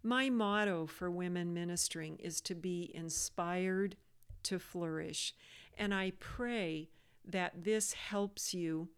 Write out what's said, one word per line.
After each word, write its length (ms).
My 260
motto 580
for 220
women 460
ministering 640
is 260
to 140
be 360
inspired 1040
to 160
flourish, 760
and 160
I 240
pray 720
that 400
this 280
helps 600
you 460